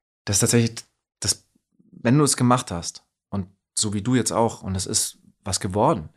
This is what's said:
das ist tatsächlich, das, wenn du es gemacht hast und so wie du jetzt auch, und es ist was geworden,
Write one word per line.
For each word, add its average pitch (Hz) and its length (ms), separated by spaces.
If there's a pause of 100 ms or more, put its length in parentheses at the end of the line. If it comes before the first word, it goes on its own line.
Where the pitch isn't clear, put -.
(260)
das 104 100
ist - 40
tatsächlich, 117 340 (460)
das, - 260 (440)
wenn 123 280
du 151 60
es 135 120
gemacht 123 340
hast - 340 (260)
und 98 180 (260)
so 104 200
wie 104 80
du 123 120
jetzt 117 180
auch, 110 300
und 95 120
es 92 120
ist - 320 (240)
was 95 180
geworden, 104 560